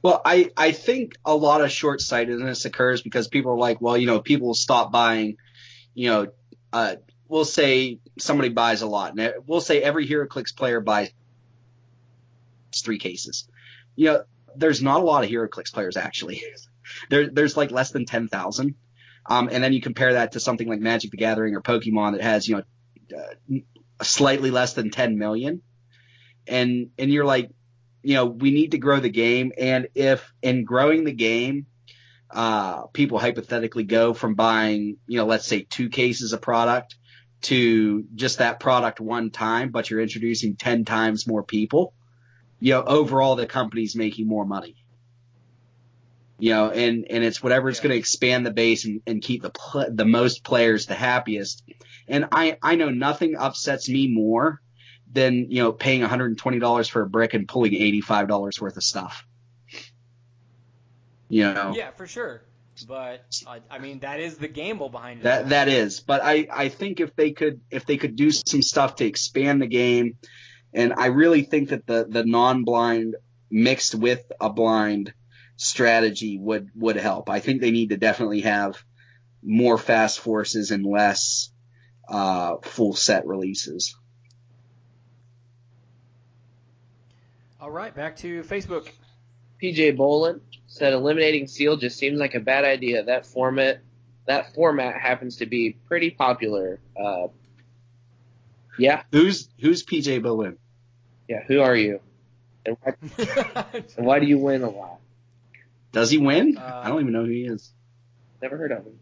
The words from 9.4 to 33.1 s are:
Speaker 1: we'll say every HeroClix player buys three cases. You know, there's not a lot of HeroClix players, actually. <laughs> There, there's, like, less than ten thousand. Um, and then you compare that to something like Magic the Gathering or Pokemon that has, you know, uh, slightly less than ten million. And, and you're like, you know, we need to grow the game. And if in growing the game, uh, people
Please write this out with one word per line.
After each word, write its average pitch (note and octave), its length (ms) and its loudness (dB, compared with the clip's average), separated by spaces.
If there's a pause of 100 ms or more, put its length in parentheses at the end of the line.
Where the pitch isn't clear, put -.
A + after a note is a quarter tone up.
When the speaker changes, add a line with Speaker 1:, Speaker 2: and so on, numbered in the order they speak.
Speaker 1:
we'll D#3+ 160 -2
say D3 200 2
every C#3+ 240 0
HeroClix C#3 480 -4
player A#2+ 260 -2
buys G#2 300 0 (1700)
three G#2+ 220 -4
cases. - 500 -10 (480)
You D3+ 100 4
know, D3 180 2 (300)
there's C#3 280 2
not C#3 180 4
a F#3 40 0
lot D3 200 4
of G2+ 60 -4
HeroClix A2+ 420 -6
players, F#2 240 -4
actually. - 520 -8
<laughs> - 60 -18 (560)
There, C#3+ 180 4
there's, D3 280 2
like, C#3 160 0
less C3 180 0
than B2+ 140 -4
ten A#2 240 -4
thousand. G#2+ 480 -4 (520)
Um, B2 220 2
and B2+ 140 0
then C3 80 4
you B2+ 80 2
compare B2+ 320 0
that A#2 200 2
to A#2 80 -8
something A#2 280 -2
like A2 100 -2
Magic A2 320 0
the G#2 60 -14
Gathering A2 400 0
or F#2+ 40 -6
Pokemon G#2+ 520 0
that G2+ 80 -4
has, A2 280 0
you G2+ 140 0 (480)
know, - 80 -14
uh, - 840 -10
slightly C3+ 500 2
less B2 220 0
than A2 160 -2
ten A#2 280 0
million. A#2 440 -4 (840)
And, B2 500 -2
and C3+ 140 0
you're C#3+ 140 4
like, C3 260 2 (520)
you C#3 120 2
know, B2+ 120 4
we A#2+ 260 2
need D3+ 180 2
to D#3 80 0
grow C#3 220 4
the B2 80 0
game. A#2+ 500 2
And B2+ 380 0
if C3+ 360 2 (100)
in B2+ 220 0
growing C#3+ 380 2
the D3 100 -2
game, A#2 540 0 (640)
uh, G2+ 580 -2
people C3+ 300 0